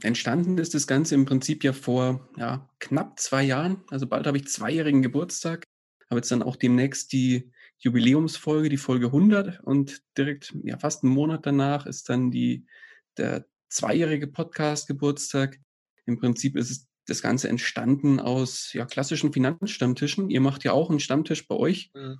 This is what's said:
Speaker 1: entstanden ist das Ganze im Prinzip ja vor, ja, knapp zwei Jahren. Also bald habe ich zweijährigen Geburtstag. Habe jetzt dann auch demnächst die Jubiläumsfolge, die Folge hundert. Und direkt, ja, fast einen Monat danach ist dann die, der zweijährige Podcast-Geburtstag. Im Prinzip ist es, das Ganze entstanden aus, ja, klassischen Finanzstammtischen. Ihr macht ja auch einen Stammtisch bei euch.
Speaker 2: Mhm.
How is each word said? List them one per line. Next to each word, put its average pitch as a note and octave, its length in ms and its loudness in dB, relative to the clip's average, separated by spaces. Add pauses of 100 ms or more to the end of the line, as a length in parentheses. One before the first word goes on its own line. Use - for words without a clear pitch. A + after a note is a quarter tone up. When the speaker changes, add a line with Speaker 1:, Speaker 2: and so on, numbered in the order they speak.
Speaker 1:
entstanden D#3 560 0
ist E3 160 -4
das C#3+ 100 0
Ganze D3 300 0
im C#3 100 6
Prinzip C3+ 380 0
ja C3+ 100 2
vor, B2+ 640 -2
ja, B2+ 320 -6 (100)
knapp - 400 -4
zwei C3+ 220 0
Jahren. C#3+ 360 0 (120)
Also C#3 160 -6
bald D3+ 220 -2
habe C#3+ 100 0
ich C#3 100 -6
zweijährigen C#3+ 540 2
Geburtstag. E3 640 -4 (460)
Habe A#2+ 100 0
jetzt - 120 -4
dann A#2+ 120 2
auch B2+ 120 -4
demnächst B2+ 580 2
die B2+ 380 0 (280)
Jubiläumsfolge, D3+ 920 2
die C#3 80 2
Folge B2+ 340 0
hundert. G3 520 4
Und C#3 380 0 (160)
direkt, C#3+ 460 -4
ja, - 140 -8
fast - 260 -2
einen C3 100 4
Monat D#3 320 0
danach C#3+ 400 0
ist C#3+ 240 -10
dann B2+ 220 0
die, B2 340 -2 (520)
der - 280 -4 (240)
zweijährige D3+ 580 0
Podcast-Geburtstag. C#3+ 1300 -4 (460)
Im A#2+ 140 -2
Prinzip B2+ 360 0
ist C3 160 -2
es, - 160 -12 (200)
das - 140 -6
Ganze A#2 280 0
entstanden C3 720 2
aus, - 540 -2
ja, A#2+ 120 -4
klassischen C#3+ 460 -2
Finanzstammtischen. C#3+ 1000 0
Ihr C3 100 4
macht C3+ 220 2
ja A#2+ 80 0
auch D#3 180 2
einen D3+ 100 2
Stammtisch D#3 480 -2
bei - 80 -2
euch. - 380 0
Speaker 2:
Mhm. C3+ 260 -12